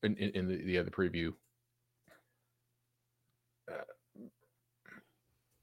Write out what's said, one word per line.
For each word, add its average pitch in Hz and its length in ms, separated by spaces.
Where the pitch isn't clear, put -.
in, 107 140
in, 104 140
in 92 160
the, 92 100
the 90 200
other 87 140
preview. 85 420
Uh, - 500